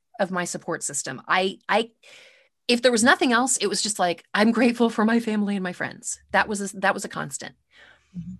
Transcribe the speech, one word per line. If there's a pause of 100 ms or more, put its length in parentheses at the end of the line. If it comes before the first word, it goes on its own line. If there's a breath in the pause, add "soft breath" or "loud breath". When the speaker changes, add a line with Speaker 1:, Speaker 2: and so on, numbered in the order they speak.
(180)
Speaker 1:
of
my
support
system.
I,
I, (760 loud breath)
if
there
was
nothing
else,
it
was
just
like,
"I'm
grateful
for
my
family
and
my
friends." (120)
That
was
a,
that
was
a
constant. (640 loud breath)
Speaker 2:
Mm-hmm.